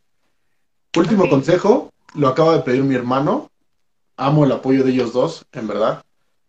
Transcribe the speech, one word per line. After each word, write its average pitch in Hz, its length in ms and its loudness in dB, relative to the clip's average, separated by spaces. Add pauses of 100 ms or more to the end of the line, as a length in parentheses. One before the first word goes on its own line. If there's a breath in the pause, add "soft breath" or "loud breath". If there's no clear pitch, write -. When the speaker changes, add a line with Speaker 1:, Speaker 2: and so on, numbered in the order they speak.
(960)
Speaker 1:
Último 185 300 2
Speaker 2:
Ok. 170 40 -6
Speaker 1:
consejo, 180 600 0 (240)
lo 143 140 0
acaba 160 280 2
de 143 60 0
pedir 127 200 0
mi 135 120 0
hermano. 135 560 -2 (640)
Amo 147 280 2
el 131 80 2
apoyo 131 320 0
de 131 80 0
ellos 120 200 -2
dos, 131 400 -4
en 110 160 -10
verdad. 104 360 -4 (440)